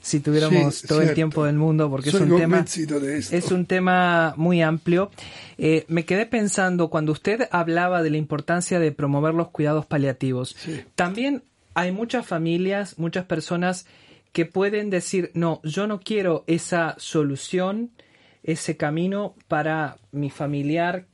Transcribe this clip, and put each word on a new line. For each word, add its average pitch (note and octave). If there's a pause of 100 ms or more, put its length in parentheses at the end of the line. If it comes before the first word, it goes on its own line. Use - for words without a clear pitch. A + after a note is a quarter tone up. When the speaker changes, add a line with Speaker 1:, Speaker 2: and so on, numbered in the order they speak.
Speaker 1:
si -
tuviéramos D3+
Speaker 2:
Sí, -
Speaker 1:
todo D3+
el E3
Speaker 2:
cierto. D#3
Speaker 1:
tiempo D#3
del D3
mundo, D#3
porque C3+
Speaker 2:
Soy F#3+
Speaker 1:
es D3+
un F3
tema, E3+
Speaker 2:
convencido D3+
de C#3
esto. D3
Speaker 1:
es F3
un F3+
tema F3+
muy E3+
amplio. E3+ (480)
Eh, D#3+
me E3
quedé G3+
pensando F#3
cuando D#3
usted G#3+
hablaba F3
de D#3+
la D3+
importancia E3+
de D#3
promover C#3+
los E3
cuidados D3+
paliativos. C3
Speaker 2:
Sí. D#3 (120)
Speaker 1:
También A3+ (320)
hay F3+
muchas A3+
familias, F3+
muchas E3+
personas F3+ (460)
que E3
pueden G3+
decir, F3+
"No, E3
yo F3+
no G#3
quiero F#3+
esa E3
solución, F#3 (540)
ese D#3+
camino F3+ (140)
para D#3 (140)
mi C#3+
familiar D3+